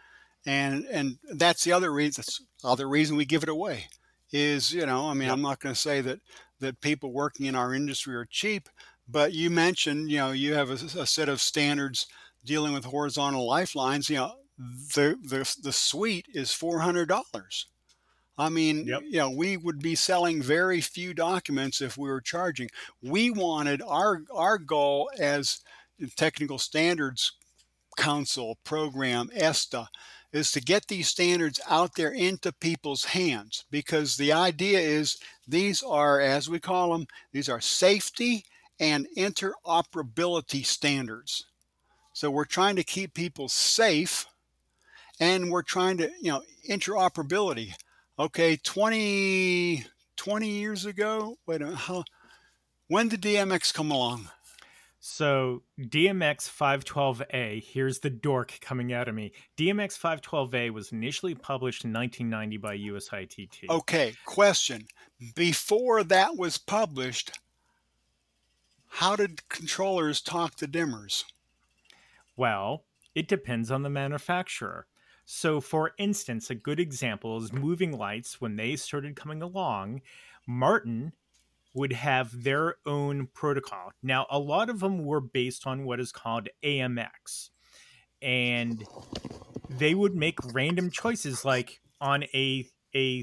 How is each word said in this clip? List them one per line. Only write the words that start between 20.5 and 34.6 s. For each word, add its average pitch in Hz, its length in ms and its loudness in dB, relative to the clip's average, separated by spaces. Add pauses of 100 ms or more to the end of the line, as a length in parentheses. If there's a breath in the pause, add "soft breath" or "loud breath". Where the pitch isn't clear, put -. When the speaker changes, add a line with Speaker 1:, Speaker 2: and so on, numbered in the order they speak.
Speaker 1:
few 180 340 -6
documents 151 680 -2
if 127 160 -4
we 139 100 -6
were 131 140 -4
charging. 151 480 -4 (320 loud breath)
We 202 300 2
wanted 156 500 0
our, 185 400 2 (120)
our 202 240 4
goal 143 640 2
as 143 400 0 (380 loud breath)
the 143 100 -8
Technical 147 500 -2
Standards 156 760 0 (640)
Council 135 640 -2
program, 131 720 0
esta, 151 560 0 (420 loud breath)
is 147 220 0
to 143 80 -2
get 175 260 2
these 180 220 -2
standards 175 580 2
out 170 280 2
there 160 180 0
into 185 400 0
people's 156 500 -2
hands, 131 680 -2
because 147 460 0
the 143 160 4
idea 180 480 4